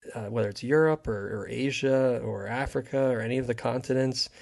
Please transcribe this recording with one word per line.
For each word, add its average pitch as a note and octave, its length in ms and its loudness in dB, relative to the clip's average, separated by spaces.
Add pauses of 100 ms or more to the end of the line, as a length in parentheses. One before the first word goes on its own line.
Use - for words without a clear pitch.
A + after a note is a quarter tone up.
(140)
uh, A2 120 -8
whether G#2+ 220 0
it's G2+ 140 -10
Europe D#3 440 2
or, G2+ 340 -4
or F#2+ 80 -8
Asia C3 760 2
or G#2 220 -4
Africa C3+ 640 0
or A#2+ 100 0
any A#2 180 -2
of B2+ 80 -2
the A#2+ 80 0
continents, B2+ 760 0 (120)